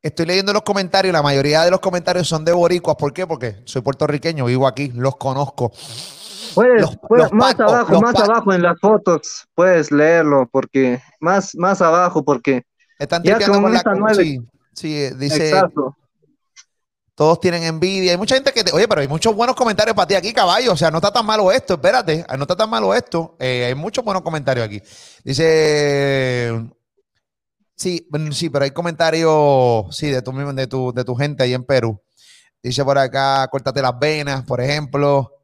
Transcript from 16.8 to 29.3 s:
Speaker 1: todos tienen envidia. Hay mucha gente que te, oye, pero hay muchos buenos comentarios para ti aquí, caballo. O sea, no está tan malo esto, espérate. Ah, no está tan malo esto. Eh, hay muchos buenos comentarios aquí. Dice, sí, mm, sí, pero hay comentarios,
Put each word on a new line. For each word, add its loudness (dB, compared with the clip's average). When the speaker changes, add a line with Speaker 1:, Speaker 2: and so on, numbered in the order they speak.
Speaker 1:
todos 4
tienen 0
envidia. 0
Hay 2
mucha -2
gente 0
que -2
te, 0
oye, 2
pero 0
hay -4
muchos -2
buenos 0
comentarios 0
para 0
ti 0
aquí, -2
caballo. 2
O 0
sea, 2
no -6
está 0
tan -2
malo 2
esto, -2
espérate. 0
Ah, -8
no -4
está -4
tan -2
malo 0
esto. -4
Eh, -2
hay -4
muchos -6
buenos -4
comentarios -4
aquí. -12
Dice, 0
sí, -6
mm, -4
sí, -4
pero 0
hay -2
comentarios, 2